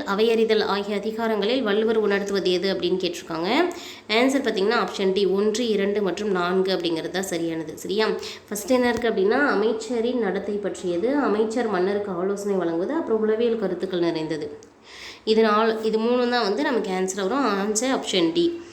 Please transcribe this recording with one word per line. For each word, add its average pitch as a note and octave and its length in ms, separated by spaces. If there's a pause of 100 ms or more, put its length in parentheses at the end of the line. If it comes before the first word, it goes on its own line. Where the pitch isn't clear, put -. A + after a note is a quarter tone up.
(120)
அவையறிதல் A3 500 (120)
ஆகிய G3+ 260
அதிகாரங்களில் A3 680
வள்ளுவர் A3 360
உணர்த்துவது G3 520
எது F#3 160
அப்படின்னு F3+ 300
கேட்டிருக்காங்க. E3+ 460 (680)
ஆன்சர் C4 280
பார்த்தீங்கன்னா, A3 400
ஆப்ஷன் F#3+ 320
டி, G#3 60 (160)
ஒன்று, G#3+ 260 (100)
இரண்டு G3+ 320
மற்றும் G3+ 320
நான்கு F#3 380
அப்படிங்கிறது E3 400
தான் F#3+ 160
சரியானது. D#3+ 500
சரியா? G#3 240 (400)
ஃபர்ஸ்ட் G#3+ 300
என்ன B3 160
இருக்கு A3+ 180
அப்படின்னா, G3+ 300 (160)
அமைச்சரின் A#3 680
நடத்தை F#3+ 300 (100)
பற்றியது, F3+ 440 (160)
அமைச்சர் A3 480
மன்னருக்கு G3+ 480
ஆலோசனை G3 400
வழங்குவது, F3 380
அப்புறம் A3 260
உளவியல் A3+ 380
கருத்துக்கள் F3+ 440
நிறைந்தது. D#3 400 (880)
இது A3 160
நாலு, A3 240 (160)
இது A3 160
மூணும் B3 300
தான் A3 120
வந்து C#4 220
நமக்கு F#3 300
ஆன்சர் F#3+ 260
வரும். B3+ 200 (140)
ஆன்சர் G#3+ 380
ஆப்ஷன் E3+ 400
டி. E3+ 100 (240)